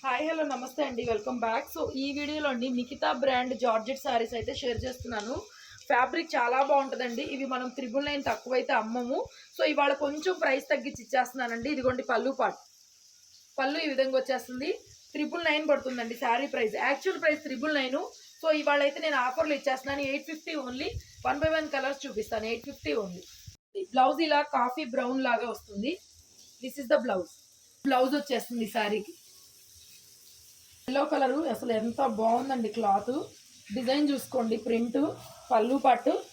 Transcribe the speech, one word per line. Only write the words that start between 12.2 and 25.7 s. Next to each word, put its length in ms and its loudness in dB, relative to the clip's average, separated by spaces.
పాటు. 200 0
పళ్ళు 280 0
ఈ 80 -2
విధంగా 260 2
వచ్చేస్తుంది. 500 -4
త్రిబుల్ 320 -2
నైన్ 240 2
పడుతుందండి 500 -2
శారీ 320 2
ప్రైస్. 320 0
యాక్చువల్ 380 0
ప్రైస్ 240 2
త్రిబుల్ 320 -2
నైన్. 180 -2
So, 40 -2
ఇవాళ 260 4
అయితే 200 -2
నేను 180 2
ఆఫర్లు 320 2
ఇచ్చేస్తున్నాను. 540 -2
ఎయిట్ 180 -4
ఫిఫ్టీ 340 -8
only. 260 -6
One 160 0
by 140 2
one 180 -4
కలర్స్ 300 -2
చూపిస్తాను. 460 -4
ఎయిట్ 180 -8
ఫిఫ్టీ 240 -4
only. 180 -10
బ్లౌజ్ 360 4
ఇలా 140 6
కాఫీ 300 0
బ్రౌన్ 240 0
లాగా 260 0
వస్తుంది. 380 -6